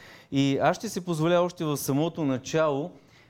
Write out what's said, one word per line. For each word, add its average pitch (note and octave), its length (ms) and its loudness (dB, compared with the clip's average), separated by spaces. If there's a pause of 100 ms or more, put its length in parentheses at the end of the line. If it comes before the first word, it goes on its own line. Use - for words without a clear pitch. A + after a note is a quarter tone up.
(320)
И C#3 300 2
аз D#3+ 160 2
ще A3 120 -8
си F3+ 160 -8
позволя E3+ 360 2
още F3 240 -2
в D3 120 0
самото D#3 460 -2
начало C#3+ 680 0 (380)